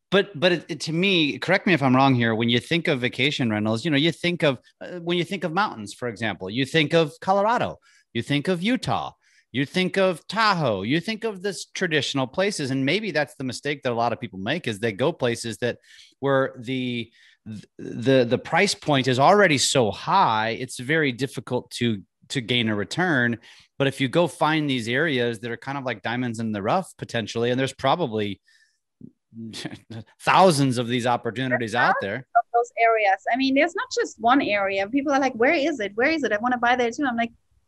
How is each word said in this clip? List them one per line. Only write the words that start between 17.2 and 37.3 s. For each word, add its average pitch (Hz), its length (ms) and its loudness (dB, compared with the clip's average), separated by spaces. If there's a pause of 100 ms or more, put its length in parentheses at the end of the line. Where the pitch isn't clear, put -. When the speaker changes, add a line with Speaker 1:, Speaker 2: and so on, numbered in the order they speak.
Speaker 1:
the, 127 500 2
the 117 100 2
price 190 360 2
point 135 340 0
is 123 120 2
already 170 400 6
so 117 320 2
high, 120 580 2 (100)
it's 127 200 -10
very 143 320 0
difficult 123 600 -6
to, 113 300 -2 (280)
to 143 120 -4
gain 117 280 0
a 107 60 0
return. 120 640 0 (400)
But 139 100 2
if 135 140 -4
you 135 60 0
go 165 200 2
find 151 400 0
these 123 200 -2
areas 123 520 0
that 117 120 -8
are 117 60 -8
kind 139 200 -10
of 135 60 -10
like 120 180 -6
diamonds 117 380 -4
in 113 120 -4
the 101 120 -4
rough, 165 340 -2
potentially, 117 540 -4
and 123 80 -2
there's 131 140 -2
probably 113 680 -2 (920)
<laughs> 113 260 -14 (600)
thousands 143 560 6
of 123 100 -2
these 120 180 0
opportunities 120 680 -2
Speaker 2:
There's - 20 0 (140)
Speaker 1:
out - 120 4
there. 123 160 -4
Speaker 2:
thousands 135 180 -12
of - 80 4 (100)
those 240 260 0
areas. 220 520 2
I 233 60 0
mean, 269 180 0
there's 339 200 2
not 494 180 -6
just 453 260 -4
one 240 220 4
area. 196 460 0
People 277 240 -2
are 269 80 2
like, 262 140 0
"Where 240 200 2
is 294 260 0
it? 202 160 -4
Where 254 140 2
is 320 140 -2
it? 214 80 0
I 208 60 0
wanna 247 200 -2
buy 240 180 2
there 240 160 0
too." 294 140 -4
I'm 240 120 -2
like, 233 140 -2 (360)